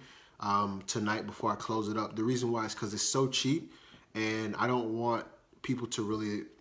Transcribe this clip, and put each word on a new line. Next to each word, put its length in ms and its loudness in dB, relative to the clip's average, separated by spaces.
um, 480 2
tonight 380 0
before 260 -2
I 40 -2
close 340 -2
it 80 -2
up. 180 -4
The 80 0
reason 260 2
why 140 0
is 100 -4
'cause 200 -4
it's 100 -2
so 240 4
cheap, 460 0
and 420 0
I 120 2
don't 300 0
want 280 2
people 220 0
to 160 -2
really 400 -2